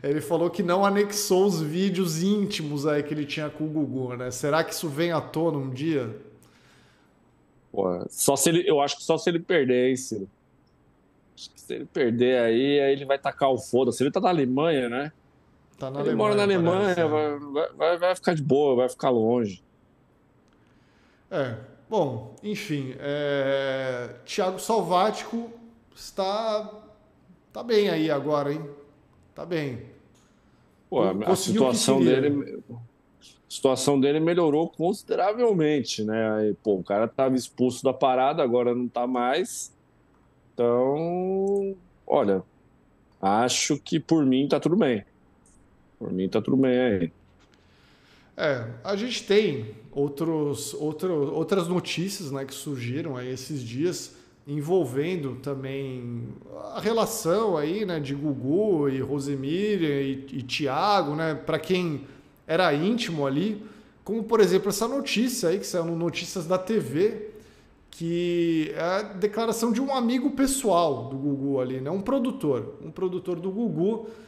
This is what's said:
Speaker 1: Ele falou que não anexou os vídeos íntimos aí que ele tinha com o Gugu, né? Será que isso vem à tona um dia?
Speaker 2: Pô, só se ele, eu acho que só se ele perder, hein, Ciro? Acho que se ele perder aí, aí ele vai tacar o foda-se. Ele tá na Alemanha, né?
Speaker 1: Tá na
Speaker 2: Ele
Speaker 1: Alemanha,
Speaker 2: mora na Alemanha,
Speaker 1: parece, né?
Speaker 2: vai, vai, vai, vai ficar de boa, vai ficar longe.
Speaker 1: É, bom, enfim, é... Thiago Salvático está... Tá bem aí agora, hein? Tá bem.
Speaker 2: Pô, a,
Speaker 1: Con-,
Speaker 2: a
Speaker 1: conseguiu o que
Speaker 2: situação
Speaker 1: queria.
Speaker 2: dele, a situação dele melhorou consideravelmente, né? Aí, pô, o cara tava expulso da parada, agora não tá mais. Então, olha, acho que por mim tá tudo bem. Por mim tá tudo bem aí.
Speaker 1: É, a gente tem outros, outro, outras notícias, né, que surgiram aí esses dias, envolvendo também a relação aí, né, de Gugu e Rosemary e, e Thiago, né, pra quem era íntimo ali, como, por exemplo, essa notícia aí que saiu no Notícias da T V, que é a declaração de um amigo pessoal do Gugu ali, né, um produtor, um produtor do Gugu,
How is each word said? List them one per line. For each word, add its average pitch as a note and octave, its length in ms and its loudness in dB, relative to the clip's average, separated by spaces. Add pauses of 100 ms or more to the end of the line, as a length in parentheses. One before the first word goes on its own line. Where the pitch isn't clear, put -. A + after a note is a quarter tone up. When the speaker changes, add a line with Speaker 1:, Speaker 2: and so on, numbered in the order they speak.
Speaker 1:
Ele C#3+ 160 0
falou E3 300 0
que F#3 120 -4
não F3+ 240 2
anexou G3+ 600 2
os E3+ 160 2
vídeos E3+ 600 0
íntimos F3+ 640 0
aí D3 160 2
que D3 120 -6
ele D3+ 120 -4
tinha D3+ 240 -6
com D3+ 140 -6
o D#3 40 -2
Gugu, C3 480 -4
né? B2 140 -6
Será D3 340 0
que E3 100 -6
isso E3+ 160 -4
vem D#3+ 240 0
à D3+ 80 2
tona D#3+ 360 -2
um C3+ 120 -4
dia? B2+ 460 -2 (1600)
Speaker 2:
Pô, F#2 380 -2
só - 260 2
se D3+ 140 2
ele, E3+ 200 2
eu C#3+ 120 4
acho C#3+ 160 -2
que - 60 -16
só E3 140 2
se D#3 120 0
ele E3+ 100 0
perder, B2+ 500 2
hein, C3 60 2
Ciro? G#2 340 -8 (1040)
Acho - 140 -18
que - 120 -20
se - 120 -10
ele - 120 -10
perder B2 540 2
aí, B2+ 420 4
aí C#3 100 4
ele C#3 140 0
vai C#3 120 0
tacar C#3 320 0
o B2+ 80 4
foda-se. A#2+ 460 2
Ele C#3+ 80 2
tá - 80 0
na F#3+ 100 2
Alemanha, C#3 600 2
né? C#3 220 -6 (680)
Speaker 1:
Tá C3+ 100 -8
na C#3 120 -6
Speaker 2:
Ele - 80 0
Speaker 1:
Alemanha, A3+ 80 0
Speaker 2:
mora G#3 180 4
na G3+ 80 4
Alemanha, F#3 500 4
Speaker 1:
parece, F3 80 0
né? D#3+ 60 4
Speaker 2:
vai, D3+ 320 0
vai, C#3+ 340 -4
vai, D#3+ 240 2
vai F3+ 180 2
ficar F3+ 200 0
de D3+ 80 -4
boa, C3+ 320 4
vai B2 140 2
ficar C#3 200 -2
longe. A2+ 540 0 (1700)
Speaker 1:
É, C3 240 -2 (340)
bom, C#3 540 -2
enfim, D3 560 -6
é... C3+ 1120 -2 (140)
Thiago F#3 360 -2
Salvático G#3 880 0 (460)
está... G#3 760 -4 (800)
Tá - 120 -10
bem G#3 260 4
aí D#3+ 220 2
agora, C#3+ 420 0
hein? D#3 100 -6 (680)
Tá D3 100 -14
bem. D3 360 -4 (1120)
Speaker 2:
Pô, B2+ 100 2
a, G2 100 2
Speaker 1:
Con-, G2 120 -2
Speaker 2:
a - 20 -2
Speaker 1:
conseguiu - 380 2
o - 80 4
que A#3 60 0
Speaker 2:
situação C3+ 200 4
Speaker 1:
queria. B2+ 240 6
Speaker 2:
dele, C#3+ 480 -2
a A#2 60 -14 (760)
situação C3+ 500 2
dele C#3+ 200 4
melhorou E3 500 2
consideravelmente, F3 1300 0
né? A2 320 0
Aí, G#2+ 180 2 (100)
pô, G#2 120 4
o F2+ 80 -4
cara G#2+ 240 0
tava C3 280 0
expulso B2 480 -2
da C3+ 80 4
parada, C3 520 2
agora A#2+ 320 2
não B2 120 -4
tá A#2+ 200 -4
mais. C3 640 -2 (840)
Então, F3+ 1200 0 (300)
olha, G2+ 380 2 (760)
acho A#2+ 600 2
que E3 200 -2
por D#3+ 240 2
mim C3 240 4
tá C#3+ 120 2
tudo D#3+ 160 2
bem. C3 280 2 (920)
Por - 160 -8
mim F#2 160 -2
tá A2 100 0
tudo - 180 2
bem C3 200 4
aí. G2+ 340 2 (1200)
Speaker 1:
É, C3 300 -2 (180)
a G3 120 -2
gente A3+ 300 -6
tem D#3 500 2 (160)
outros, D3 840 -2
outro, D3+ 640 -2
outras E3+ 320 0
notícias, F3 640 -4
né, C#3 140 -6
que C3+ 80 -14
surgiram C3 600 -6
aí B2+ 160 -8
esses C3 300 -8
dias, C3+ 540 -4 (320)
envolvendo D3 880 -2
também C3 880 -8 (500)
a - 80 -6
relação G#3 720 0
aí, E3 300 -2
né, E3+ 140 -2
de C#3 160 -4
Gugu D3 760 0
e C3 120 -2
Rosemary C#3+ 1300 -2
e, - 80 -6
e - 20 -6
Thiago, D3+ 760 0
né, D#3+ 200 0
pra D#3 240 -2
quem F3 420 -2 (460)
era E3 260 4
íntimo E3+ 540 0
ali, F#3+ 360 0 (400)
como, A3 200 -4
por A3+ 160 2
exemplo, F#3+ 300 6
essa A3 180 0
notícia A#3+ 600 0
aí F#3+ 100 0
que - 80 -8
saiu E3+ 180 -2
no E3+ 100 -4
Notícias E3 520 -4
da F3+ 100 0
T G#3 220 0
V, D3+ 500 -2 (600)
que E3+ 840 0
é D#3+ 60 -4
a F#3 220 0
declaração A3 680 -2
de G#3+ 80 0
um C4+ 140 -2
amigo B3+ 380 0
pessoal F3 760 2
do C3+ 80 -8
Gugu C3+ 460 -2
ali, C3 180 -4
né, C#3 120 -6
um F#3+ 100 -2
produtor, G#3 800 -2
um D#3 60 -12
produtor F3+ 500 -4
do F#3 120 -6
Gugu, G#3 560 -2 (200)